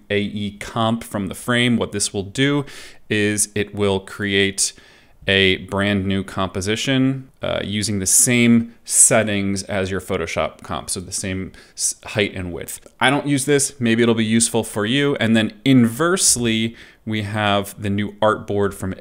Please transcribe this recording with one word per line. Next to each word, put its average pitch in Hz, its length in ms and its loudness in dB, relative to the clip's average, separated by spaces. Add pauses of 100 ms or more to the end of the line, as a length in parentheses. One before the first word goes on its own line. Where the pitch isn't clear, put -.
A 101 120 0
E 104 360 -6
comp 113 460 -2
from 101 240 -6
the - 80 -8
frame. 120 420 0
What 95 140 -2
this - 220 -4
will 101 100 -4
do 135 420 0 (440)
is 104 440 0
it 101 220 -4
will 98 240 2
create 98 720 0 (540)
a 95 300 4
brand 98 500 -2
new 98 160 0
composition, 113 1080 -2 (140)
uh, 85 200 -2
using 101 360 -4
the 92 60 -4
same 117 680 4 (100)
settings 101 800 2
as 95 280 -4
your 95 100 -4
Photoshop 82 640 -4
comp, - 260 -8
so - 100 -6
the 90 120 -12
same 95 400 -6 (240)
s-, - 180 -4 (100)
height - 300 -2
and 90 180 -8
width. - 360 -12 (120)
I 127 120 4
don't 143 160 0
use 139 180 0
this, 143 340 0
maybe 113 220 4
it'll 117 140 4
be 110 100 0
useful 113 380 2
for 104 240 -4
you. 143 300 0
And 113 200 4
then 110 260 -2
inversely, 120 1120 2 (300)
we 107 180 -4
have 101 560 -2
the 98 120 -2
new 101 220 -2
artboard 101 600 0
from 95 280 -6